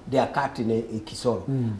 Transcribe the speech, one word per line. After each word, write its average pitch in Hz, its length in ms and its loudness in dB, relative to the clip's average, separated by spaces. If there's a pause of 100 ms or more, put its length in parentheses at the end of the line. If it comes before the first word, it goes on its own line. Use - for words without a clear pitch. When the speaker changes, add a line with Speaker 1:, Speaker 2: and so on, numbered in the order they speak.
Speaker 1:
they 127 120 4
are 113 80 4
cut 135 320 -2
in, 110 120 0
uh, 113 320 0
Kisoro. 110 460 -2
Speaker 2:
Mm. 117 300 0